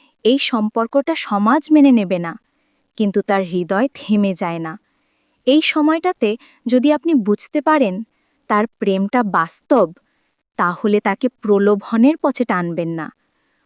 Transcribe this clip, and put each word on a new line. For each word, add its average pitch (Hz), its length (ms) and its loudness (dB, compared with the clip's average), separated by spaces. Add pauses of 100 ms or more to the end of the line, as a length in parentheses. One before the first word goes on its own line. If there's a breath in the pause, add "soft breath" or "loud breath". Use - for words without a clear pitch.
(240)
এই 262 140 2
সম্পর্কটা 233 760 -2
সমাজ 214 460 0 (100)
মেনে 277 200 6
নেবে 190 260 0
না, 170 200 -10 (580)
কিন্তু 202 260 0
তার 196 200 0
হৃদয় 185 520 -2
থেমে 202 400 0
যায় 170 240 -4
না। 160 200 -10 (680)
এই 294 160 4
সময়টাতে 311 760 0 (300 soft breath)
যদি 247 260 2
আপনি 320 220 0
বুঝতে 208 460 0
পারেন 240 420 0 (460)
তার 214 180 0
প্রেমটা 196 560 -2
বাস্তব, 180 680 0 (640)
তাহলে 208 440 0
তাকে 208 280 -2
প্রলোভনের 208 880 2
পথে - 280 -2
টানবেন 175 440 -4
না, 160 240 -8 (540)